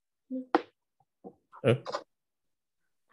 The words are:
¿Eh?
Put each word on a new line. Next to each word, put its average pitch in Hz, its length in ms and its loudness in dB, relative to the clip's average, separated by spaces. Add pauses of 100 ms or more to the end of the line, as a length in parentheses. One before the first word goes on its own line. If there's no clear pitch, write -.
(1600)
¿Eh? 127 200 4 (1300)